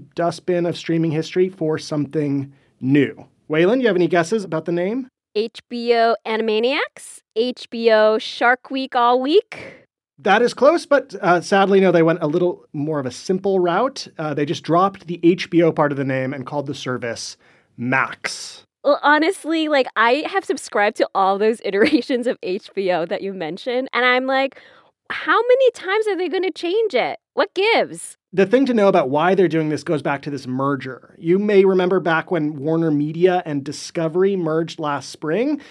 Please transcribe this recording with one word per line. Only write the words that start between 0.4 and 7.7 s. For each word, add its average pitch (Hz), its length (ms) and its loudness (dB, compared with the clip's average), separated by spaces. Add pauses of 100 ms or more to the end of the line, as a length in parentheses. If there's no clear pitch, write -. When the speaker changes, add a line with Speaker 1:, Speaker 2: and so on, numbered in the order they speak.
Speaker 1:
of 160 100 -4
streaming 165 360 -2
history 170 360 0
for 156 300 -4
something 143 760 -4 (300)
new. 127 460 0 (200)
Waylon, 180 320 2
you 247 60 0
have 190 100 2
any 175 120 2
guesses 185 360 0
about 160 220 -6
the 170 60 -4
name? 208 360 -4 (260)
Speaker 2:
H 220 340 -4
B 240 260 -2
O 233 220 2 (100)
Animaniacs, 226 960 -2 (160)
H 247 340 -4